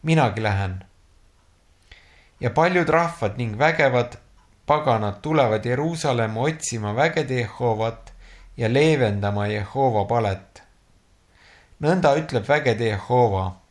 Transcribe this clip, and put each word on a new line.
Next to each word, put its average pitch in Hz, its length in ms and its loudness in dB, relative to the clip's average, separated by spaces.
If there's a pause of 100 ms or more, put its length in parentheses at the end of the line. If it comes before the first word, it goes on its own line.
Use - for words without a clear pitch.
Minagi 135 400 2
lähen." 98 420 -2 (1600)
Ja 120 100 -2
paljud 170 380 2
rahvad 160 500 -2
ning 113 200 -4
vägevad 139 600 0 (480)
paganad 117 560 0
tulevad 127 420 0
Jeruusalemma 123 760 -2
otsima 120 560 -4
vägede 147 380 -2
Jehovat 113 800 -4 (440)
ja 113 160 -2
leevendama 104 760 2
Jehova 107 580 -2
palet. 104 580 -4 (1160)
Nõnda 156 400 4
ütleb 131 280 -4
vägede 131 360 2
Jehova. 104 680 0 (180)